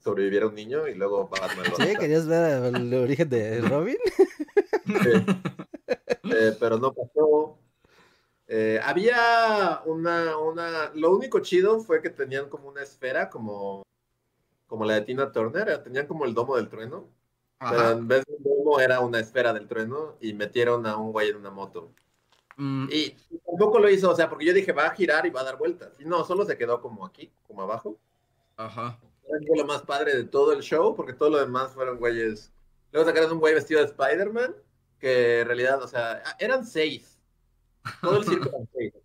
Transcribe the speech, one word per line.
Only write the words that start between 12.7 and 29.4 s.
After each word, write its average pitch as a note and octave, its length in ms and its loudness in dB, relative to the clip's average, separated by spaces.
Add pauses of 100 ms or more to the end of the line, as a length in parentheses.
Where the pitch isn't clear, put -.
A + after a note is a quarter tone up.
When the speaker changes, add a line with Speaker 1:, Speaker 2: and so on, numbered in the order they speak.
Speaker 1:
esfera C#3 460 -6
como, G2+ 540 -10 (840)
como A2 200 -6
la A2 80 2
de G#2+ 80 0
Tina B2+ 300 -4
Turner, B2 360 -2
eh, D#3 100 0
tenían C3+ 280 -6
como D#3 180 -6
el B2 100 -2
domo B2 220 0
del G#2 120 -2
trueno, A2+ 400 -14 (500)
Speaker 3:
Ajá. B2 180 -2
Speaker 1:
pero A#2 220 4
en A#2 100 -6
vez C3 180 4
de - 100 -14
un C#3 80 -14
domo C#3+ 360 4
era B2+ 200 4
una A#2+ 200 0
esfera A#2 320 0
del G#2 160 -6
trueno B2+ 520 -6
y A2 140 -8
metieron A#2+ 520 0
a G#2+ 100 -4
un A2 160 -6
güey G#2+ 180 0
en G#2 60 -2
una G2 140 -16
moto. F#2 400 -14 (680)
Speaker 3:
Mm. C3+ 340 -4
Speaker 1:
Y D3+ 260 -4 (300)
tampoco G#3 340 2
lo G#3 100 8
hizo, F#3+ 200 4
o E3+ 40 4
sea, E3 140 4
porque D3+ 160 -6
yo F3 100 4
dije, F#3 180 2
"Va D3 140 0
a E3 80 -2
girar D#3 320 2
y E3 40 0
va B2+ 100 -6
a C3 40 -4
dar C3 140 -8
vueltas". D3+ 400 -6
Y C#3 60 -20
no, E3 200 -2
solo F#3 200 0
se D3+ 120 -4
quedó A#2+ 240 -2
como G2 260 -14
aquí, F2 260 -20 (160)
como G2 140 -12
abajo. - 360 -8 (580)
Speaker 3:
Ajá. A2+ 440 -10 (260)
Speaker 1:
Eso D3+ 220 -6